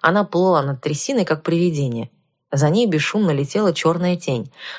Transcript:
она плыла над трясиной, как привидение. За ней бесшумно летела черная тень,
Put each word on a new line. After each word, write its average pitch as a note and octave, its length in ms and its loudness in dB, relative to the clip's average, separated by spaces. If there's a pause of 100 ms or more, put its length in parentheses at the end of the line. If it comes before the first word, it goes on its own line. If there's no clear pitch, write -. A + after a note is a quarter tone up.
она F#3+ 220 2
плыла F3+ 400 2
над C#3 160 -4
трясиной, F3+ 460 -2
как D#3 180 -2
привидение. C#3+ 640 0 (440)
За C#3+ 160 4
ней A3 180 2
бесшумно F3 440 0
летела D#3+ 420 0
черная E3+ 420 0
тень, C3 340 -4 (300)